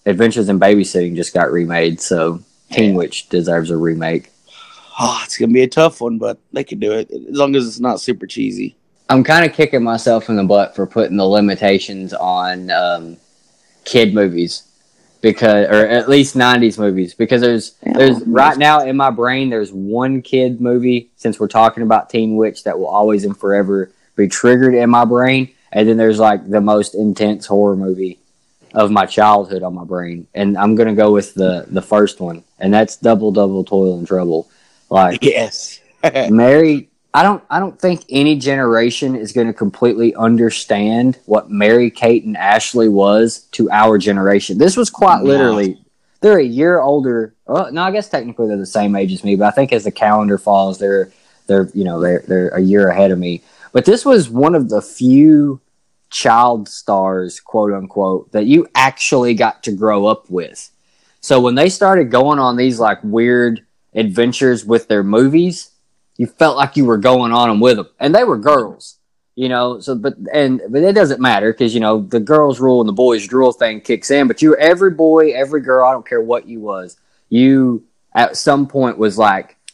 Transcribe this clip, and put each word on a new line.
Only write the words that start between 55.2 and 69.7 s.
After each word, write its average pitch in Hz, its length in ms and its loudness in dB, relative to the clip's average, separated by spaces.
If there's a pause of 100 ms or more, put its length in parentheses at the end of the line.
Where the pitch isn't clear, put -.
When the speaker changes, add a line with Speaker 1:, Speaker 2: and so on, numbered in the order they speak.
Speaker 1:
child 120 600 0
stars, 95 720 -4
quote 104 340 -2
unquote, 95 580 -6
that 107 140 -2
you 156 300 4
actually 127 580 0
got 110 300 -2
to 113 80 -8
grow 104 340 0
up 107 240 -2
with. 90 400 -10 (500)
So 131 220 0
when 123 140 0
they 156 140 2
started 185 420 2
going 139 280 2
on 123 160 0
these, 123 240 0
like, 107 240 0
weird 117 640 0 (280)
adventures 117 720 -2
with 113 220 0
their 104 160 0
movies, 139 680 0 (460)
you - 100 -4
felt 151 300 0
like 135 200 -2
you 139 80 2
were 117 120 2
going 123 340 2
on 120 180 2
'em 104 100 0
with 120 180 4
'em. 95 100 -8 (120)
And 143 160 0
they 247 80 4
were 170 140 0
girls, 120 580 -2 (400)
you 127 140 -6
know, 123 300 -4